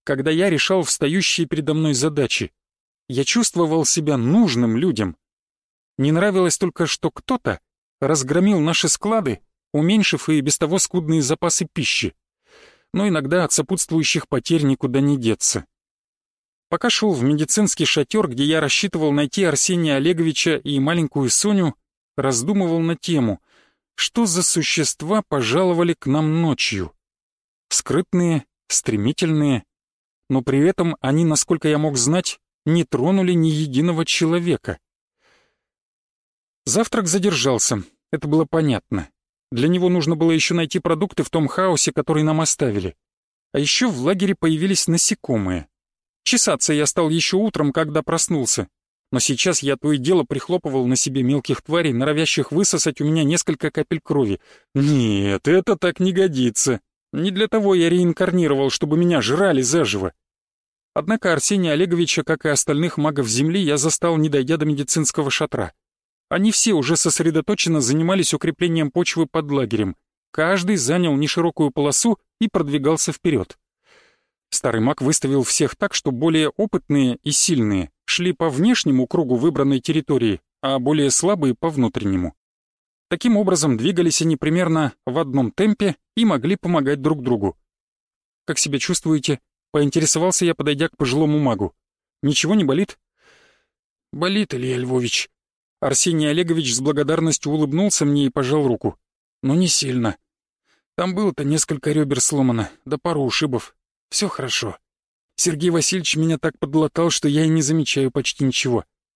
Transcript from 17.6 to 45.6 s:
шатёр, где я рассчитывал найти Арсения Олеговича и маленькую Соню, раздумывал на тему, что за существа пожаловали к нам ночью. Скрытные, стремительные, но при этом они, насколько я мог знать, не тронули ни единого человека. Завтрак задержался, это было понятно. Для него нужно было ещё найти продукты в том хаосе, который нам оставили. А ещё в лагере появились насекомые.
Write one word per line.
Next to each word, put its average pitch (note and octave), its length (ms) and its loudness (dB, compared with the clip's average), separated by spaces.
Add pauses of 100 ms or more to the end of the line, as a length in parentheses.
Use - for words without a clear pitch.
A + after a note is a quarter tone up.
шатёр, D#3+ 440 0
где B2+ 160 -2
я D#3 160 2
рассчитывал D#3 500 0
найти D3 320 0
Арсения E3 520 0
Олеговича D#3+ 600 0
и C#3+ 240 -2
маленькую D3 500 0
Соню, F#3+ 460 0 (400)
раздумывал E3 640 0
на E3 160 0
тему, B2 460 -2 (540)
что - 300 -2
за F3 180 0
существа E3 840 -2
пожаловали E3 640 0
к - 140 -12
нам D#3 340 2
ночью. A2 520 -2 (760)
Скрытные, F3 760 0 (240)
стремительные, C#3 960 0 (640)
но C3 120 0
при C3+ 180 0
этом E3+ 400 2
они, D3+ 260 0
насколько D#3 420 0
я D3+ 100 2
мог D3+ 200 -2
знать, D3+ 420 -2 (260)
не D#3+ 180 2
тронули F3+ 500 0
ни D#3+ 160 2
единого D#3 560 0
человека. D#3+ 760 -2 (1900)
Завтрак F#3 420 -2
задержался, C3+ 760 0 (280)
это D3+ 160 -6
было D#3 180 2
понятно. C3 640 -2 (420)
Для B2+ 160 0
него F3+ 220 2
нужно E3 260 0
было E3 160 2
ещё D#3+ 240 0
найти E3+ 240 -2
продукты E3+ 440 -2
в - 60 -12
том D#3+ 180 0
хаосе, F#3 440 0
который D#3 320 0
нам D#3 180 2
оставили. G#2 540 -2 (560)
А C#3 80 -2
ещё F3+ 300 0
в C#3 100 -4
лагере F#3 340 0
появились E3+ 540 0
насекомые. A2 800 -2 (560)